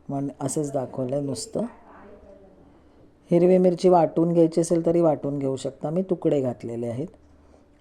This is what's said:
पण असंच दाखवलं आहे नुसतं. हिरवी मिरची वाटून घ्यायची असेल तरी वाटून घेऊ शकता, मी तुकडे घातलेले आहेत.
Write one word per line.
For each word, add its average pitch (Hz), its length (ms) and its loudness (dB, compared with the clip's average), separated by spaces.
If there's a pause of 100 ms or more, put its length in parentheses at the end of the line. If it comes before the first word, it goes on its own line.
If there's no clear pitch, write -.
पण 139 180 -6 (140)
असंच 143 300 -4
दाखवलं 131 440 -4
आहे 143 100 -4
नुसतं. - 360 -6 (1700)
हिरवी 180 260 6
मिरची 185 320 4
वाटून 170 440 4
घ्यायची 165 280 4
असेल 165 240 0
तरी 170 160 2
वाटून 143 380 0
घेऊ 135 160 -2
शकता, 135 340 -8
मी 175 120 -2
तुकडे 165 400 -2
घातलेले 117 460 -6
आहेत. 127 200 -8 (720)